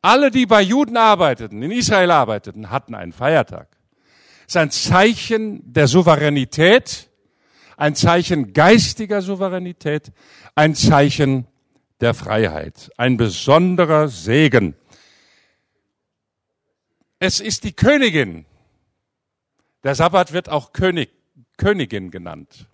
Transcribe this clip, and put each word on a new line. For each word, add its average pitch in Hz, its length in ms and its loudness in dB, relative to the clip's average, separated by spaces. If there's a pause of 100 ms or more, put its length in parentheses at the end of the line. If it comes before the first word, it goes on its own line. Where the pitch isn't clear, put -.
Alle, 254 280 4
die 254 140 0
bei 208 160 4
Juden 233 380 0
arbeiteten, 156 640 0
in 156 80 -6
Israel 202 400 0
arbeiteten, 110 600 -2
hatten 120 240 -8
einen 90 180 -14
Feiertag. 123 640 -4 (640)
Es - 80 -20
ist - 100 -6
ein 156 120 0
Zeichen 214 1000 -2
der 143 160 2
Souveränität, 151 1200 2 (680)
ein 151 160 -2
Zeichen 170 580 0
geistiger 202 720 2
Souveränität, 180 920 -8 (420)
ein 156 200 2
Zeichen 139 720 2 (560)
der 117 100 0
Freiheit, 87 840 -6
ein 127 180 0
besonderer 156 920 0
Segen. 117 680 0 (2500)
Es 185 220 -4
ist 214 240 -8
die 208 80 -10
Königin. 156 720 0 (1400)
Der 139 120 -4
Sabbat 170 400 0
wird 180 160 -8
auch 147 240 -8
König, 180 340 -4 (480)
Königin 117 540 -4
genannt. 85 640 -20